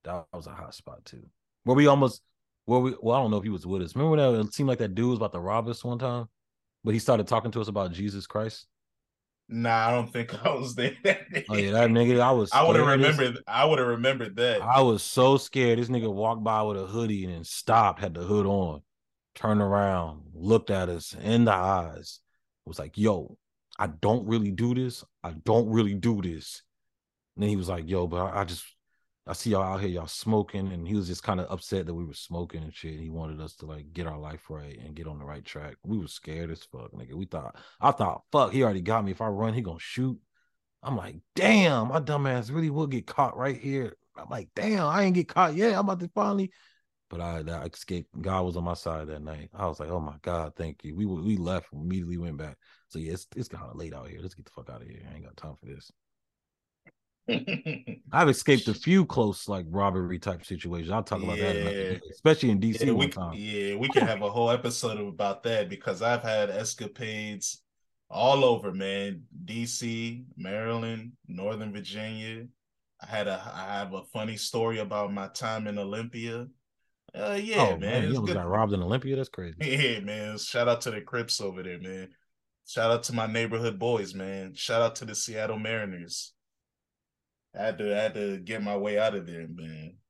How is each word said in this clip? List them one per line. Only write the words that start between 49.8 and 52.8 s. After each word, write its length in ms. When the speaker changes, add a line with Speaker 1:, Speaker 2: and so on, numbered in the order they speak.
Speaker 1:
"Oh 100
my 220
God, 340
thank 280
you." 120
We, 120
we 300
left, 360
immediately 460
went 180
back. 200